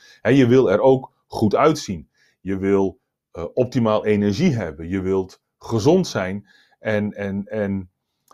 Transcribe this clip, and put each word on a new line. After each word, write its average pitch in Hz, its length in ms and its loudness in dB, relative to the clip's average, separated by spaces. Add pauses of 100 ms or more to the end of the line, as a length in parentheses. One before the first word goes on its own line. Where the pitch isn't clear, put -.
(220)
Hè, 107 80 0
je 131 180 4
wil 123 240 4
er 101 80 2
ook 131 320 2 (160)
goed - 280 0
uitzien. 120 540 -2 (320)
Je 95 160 -6
wil, 98 420 0 (320)
eh, 82 220 -10
optimaal 117 520 0
energie 104 460 0
hebben. 82 380 -8
Je 95 120 -4
wilt 95 400 -4 (160)
gezond 147 500 0
zijn. 98 400 -8 (320)
En, 104 340 -4
en, 98 320 -8
en, 98 440 -6 (440)